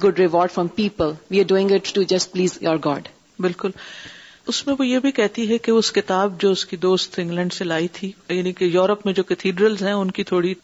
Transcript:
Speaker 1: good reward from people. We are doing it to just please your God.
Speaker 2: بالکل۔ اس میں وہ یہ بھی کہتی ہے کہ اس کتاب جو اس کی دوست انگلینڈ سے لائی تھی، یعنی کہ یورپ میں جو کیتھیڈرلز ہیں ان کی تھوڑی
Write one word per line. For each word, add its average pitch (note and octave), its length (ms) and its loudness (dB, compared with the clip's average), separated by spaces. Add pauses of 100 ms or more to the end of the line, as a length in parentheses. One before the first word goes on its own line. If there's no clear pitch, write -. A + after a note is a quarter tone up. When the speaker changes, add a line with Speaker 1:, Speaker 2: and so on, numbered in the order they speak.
Speaker 1:
good F#3 140 2
reward F3 360 2
from F3 140 0 (100)
people. F#3 340 0 (200)
We G3 80 4
are F3 120 2
doing G3 180 4
it G3 180 2
to G3 140 0 (100)
just F3+ 220 -2
please F3+ 320 0
your D#3+ 100 2 (100)
God. C#3+ 140 -2 (380)
Speaker 2:
بالکل۔ F#3 300 -2 (800)
اس - 200 -4
میں C#4 120 0
وہ C4 80 2
یہ B3+ 120 2
بھی C4+ 120 0
کہتی G#3+ 380 0
ہے A3+ 80 2
کہ A3+ 140 0
اس A3+ 200 4
کتاب F#3+ 500 0
جو G3 100 4
اس F#3 140 -2
کی F#3 120 -12
دوست F#3 420 0
انگلینڈ F3 340 -4
سے - 100 -8
لائی E3 240 -2
تھی، F#3+ 240 -8 (180)
یعنی F3+ 240 -2
کہ F#3 120 -2
یورپ F#3 400 2
میں F#3+ 80 0
جو F#3 100 0
کیتھیڈرلز F#3+ 600 0
ہیں G3+ 100 0
ان G3 180 -2
کی G3 120 -6
تھوڑی F3+ 300 0 (100)